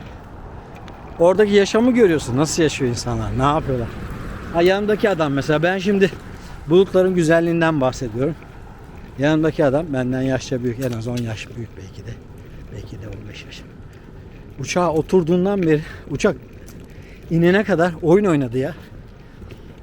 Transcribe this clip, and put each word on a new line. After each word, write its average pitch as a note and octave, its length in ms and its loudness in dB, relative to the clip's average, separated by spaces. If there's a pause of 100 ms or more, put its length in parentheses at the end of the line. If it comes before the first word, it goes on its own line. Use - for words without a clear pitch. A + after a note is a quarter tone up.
(1200)
Oradaki F#3+ 340 6
yaşamı A3 380 6
görüyorsun, E3+ 460 4
nasıl D#3 260 2
yaşıyor C3+ 280 2
insanlar, A2 460 -4
ne B2+ 60 2
yapıyorlar. C#3 440 0 (680)
Ha, E3 80 2
yanımdaki G3+ 480 2
adam D#3 240 0
mesela, D3 300 2
ben F3+ 140 2
şimdi F#3+ 320 2 (600)
bulutların F#3 460 4
güzelliğinden E3 680 4
bahsediyorum. C3 540 -2 (840)
Yanımdaki D#3 460 2
adam C#3 280 2
benden B2+ 280 -2
yaşça C3 420 -2
büyük, A#2+ 160 -4
en B2 180 -4
az A2 100 -8
on B2 100 -4
yaş A2+ 300 -6 (100)
büyük A#2 200 -10
belki F#2 280 -16
de. A#2 60 -12 (640)
Belki - 280 -14
de G#2+ 60 -12
on G#2 220 -14
beş - 160 -16
yaş. - 160 -16 (1000)
Uçağa E3 340 0
oturduğundan F3+ 680 2
beri, D#3 200 4 (280)
uçak D#3 260 0 (960)
inene F3 340 4
kadar F3 380 2
oyun F3 240 6
oynadı C#3 320 2
ya. C#3 180 -2 (1080)